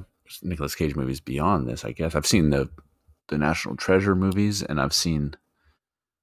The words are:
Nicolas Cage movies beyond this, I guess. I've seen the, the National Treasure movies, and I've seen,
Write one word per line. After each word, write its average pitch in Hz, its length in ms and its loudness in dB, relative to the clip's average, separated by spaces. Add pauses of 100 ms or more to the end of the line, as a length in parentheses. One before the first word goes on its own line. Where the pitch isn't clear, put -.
(420)
Nicolas 76 320 -4
Cage 76 220 -2
movies 67 240 -4
beyond 73 500 0
this, 58 160 -8
I 53 60 -6
guess. 80 240 -4
I've 76 100 0
seen 82 240 4
the, 69 200 2 (580)
the 73 100 -2
National - 380 -2
Treasure 95 400 2
movies, 98 480 0
and 73 180 -2
I've 76 120 0
seen, 73 420 0 (880)